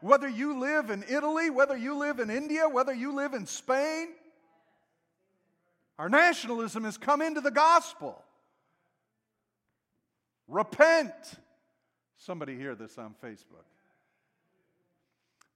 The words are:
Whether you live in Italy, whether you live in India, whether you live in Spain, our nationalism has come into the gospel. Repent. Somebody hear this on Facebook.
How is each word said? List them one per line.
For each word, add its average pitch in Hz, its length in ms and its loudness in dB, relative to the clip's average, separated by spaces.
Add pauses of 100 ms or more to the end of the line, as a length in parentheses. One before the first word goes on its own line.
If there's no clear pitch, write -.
Whether 269 280 4
you 262 300 -4
live 277 320 -2
in 202 180 -6
Italy, 302 420 0
whether 277 260 2
you 262 200 -6
live 285 220 -2
in 226 120 -4
India, 302 380 0
whether 262 240 0
you 254 220 -6
live 277 180 -4
in 214 140 -6
Spain, 311 640 -4 (1900)
our 160 80 -6
nationalism 233 760 2
has 214 160 -8
come 285 240 2
into 320 180 -2
the 277 120 -2
gospel. 311 720 2 (2250)
Repent. 277 680 4 (1000)
Somebody 151 400 -10
hear 131 180 -8
this 107 240 -16
on 110 240 -16
Facebook. 101 420 -20 (1900)